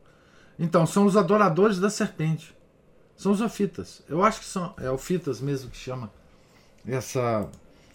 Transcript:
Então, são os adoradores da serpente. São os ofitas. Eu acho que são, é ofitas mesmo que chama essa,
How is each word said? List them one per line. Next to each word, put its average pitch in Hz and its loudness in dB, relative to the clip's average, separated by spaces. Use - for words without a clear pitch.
Então, 165 4
são 202 4
os 202 6
adoradores 196 4
da 208 2
serpente. 160 -4
São 196 -2
os 202 2
ofitas. - -6
Eu 165 0
acho 214 2
que - -16
são, 180 -8
é 127 -6
ofitas 135 -4
mesmo 135 -6
que - -18
chama 127 -10
essa, 117 -2